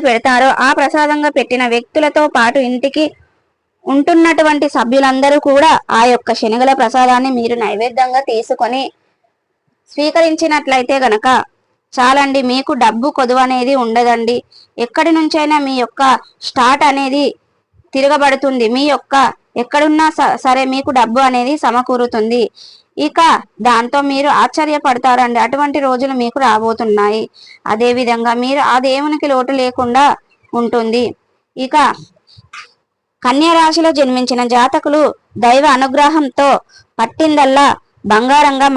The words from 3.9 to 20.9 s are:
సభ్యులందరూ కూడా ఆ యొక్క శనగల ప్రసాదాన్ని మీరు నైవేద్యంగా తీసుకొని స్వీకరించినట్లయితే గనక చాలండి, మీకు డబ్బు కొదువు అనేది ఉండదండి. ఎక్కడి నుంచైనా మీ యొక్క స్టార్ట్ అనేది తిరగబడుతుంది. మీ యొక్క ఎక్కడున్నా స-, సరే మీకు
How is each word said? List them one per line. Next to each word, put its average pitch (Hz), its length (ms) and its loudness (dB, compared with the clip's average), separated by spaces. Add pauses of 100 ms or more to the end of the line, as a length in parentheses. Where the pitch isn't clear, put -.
సభ్యులందరూ 269 720 2
కూడా 285 300 4 (300)
ఆ - 60 4
యొక్క 240 340 0
శనగల 240 400 0
ప్రసాదాన్ని 254 580 2
మీరు 233 240 -2
నైవేద్యంగా 247 680 -2
తీసుకొని 233 560 -4 (1080)
స్వీకరించినట్లయితే 302 1120 0
గనక 214 220 0 (680)
చాలండి, 269 560 0
మీకు 262 220 -2 (100)
డబ్బు 233 340 0
కొదువు 254 280 0
అనేది 254 320 -2
ఉండదండి. 233 600 0 (420)
ఎక్కడి 311 340 -2
నుంచైనా 311 480 0
మీ 269 160 -4
యొక్క 247 260 -4 (460)
స్టార్ట్ 269 420 0
అనేది 277 340 -2 (720)
తిరగబడుతుంది. 269 720 0 (100)
మీ 269 100 -2
యొక్క 277 300 -2 (460)
ఎక్కడున్నా 302 440 0 (120)
స-, 233 260 0
సరే 262 220 0
మీకు 269 240 -4 (100)